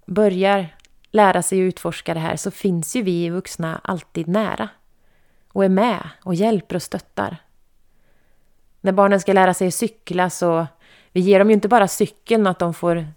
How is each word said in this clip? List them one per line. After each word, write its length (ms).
börjar 680
lära 320
sig 160
och 80
utforska 480
det 60
här 160
så 140
finns 460
ju 60
vi 280
vuxna 540
alltid 440
nära. 400
Och 120
är 40
med 400
och 100
hjälper 420
och 60
stöttar. 540
När 120
barnen 280
ska 120
lära 220
sig 140
att 60
cykla 560
så 360
vi 80
ger 180
dem 120
ju 40
inte 140
bara 200
cykeln 580
och 40
att 80
de 160
får 320